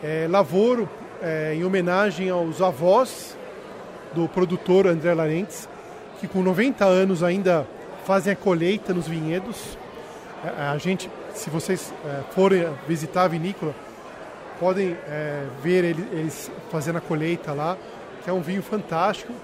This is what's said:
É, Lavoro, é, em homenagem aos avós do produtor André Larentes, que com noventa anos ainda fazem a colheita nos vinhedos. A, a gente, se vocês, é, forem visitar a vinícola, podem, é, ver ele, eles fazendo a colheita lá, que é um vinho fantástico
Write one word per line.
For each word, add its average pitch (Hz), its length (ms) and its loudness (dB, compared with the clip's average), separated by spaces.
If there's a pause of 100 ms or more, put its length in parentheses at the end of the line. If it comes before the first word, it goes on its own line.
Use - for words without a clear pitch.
É, 160 260 -2
Lavoro, 196 600 4 (320)
é, 156 340 -2
em 165 80 -2
homenagem 185 640 2
aos 175 320 0
avós 185 760 4 (760)
do 165 140 2
produtor 185 600 4
André 170 260 4
Larentes, 165 560 0 (500)
que - 80 -8
com 185 140 2
noventa 196 440 4
anos 185 380 6
ainda 175 420 4 (400)
fazem 190 280 2
a - 20 2
colheita 185 580 2
nos 170 140 -2
vinhedos. 165 720 -4 (800)
A, 143 140 -2
a 147 60 0
gente, 180 320 -2 (240)
se - 160 -8
vocês, 165 440 -2 (120)
é, 139 280 -8
forem 185 340 6 (200)
visitar 165 360 2
a 185 40 6
vinícola, 165 460 -2 (880)
podem, 185 380 2 (100)
é, 147 380 -6 (180)
ver 180 200 4
ele, 170 280 0
eles 160 400 -4 (180)
fazendo 165 280 -2
a 156 40 -4
colheita 165 520 -2
lá, 160 240 -2 (460)
que 175 60 -6
é 180 40 0
um 185 80 0
vinho 180 200 -2
fantástico 202 720 -2 (100)